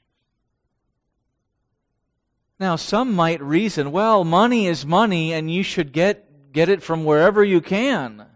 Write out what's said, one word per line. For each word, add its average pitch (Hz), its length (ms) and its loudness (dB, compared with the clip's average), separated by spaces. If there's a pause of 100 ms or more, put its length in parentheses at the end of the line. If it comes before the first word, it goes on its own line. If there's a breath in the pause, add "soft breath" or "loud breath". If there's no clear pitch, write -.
(2500)
Now, 185 160 -2
some 233 360 -2
might 170 300 0
reason, 151 500 -2
"Well, 202 320 2
money 208 420 2
is 156 200 -4
money 170 460 0
and 160 180 -4
you 180 120 -2
should 165 300 -6
get, - 600 -4
get 165 160 2
it 190 140 0
from 160 220 -4
wherever 180 400 4
you 190 160 2
can." 156 760 -4